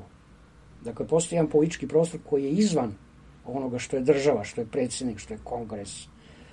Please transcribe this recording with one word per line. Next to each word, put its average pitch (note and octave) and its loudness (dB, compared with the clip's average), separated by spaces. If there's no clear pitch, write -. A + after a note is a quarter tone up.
Dakle, A#2 -8
postoji E3 2
jedan D#3 4
politički D3+ 2
prostor E3 2
koji C#3 2
je C#3 -2
izvan D#3+ 2
onoga B2 -4
što - -4
je B2+ -2
država, C#3 4
što - -6
je A3+ -6
predsjednik, B3 -4
što - -14
je G#3+ -10
kongres, G#3+ -10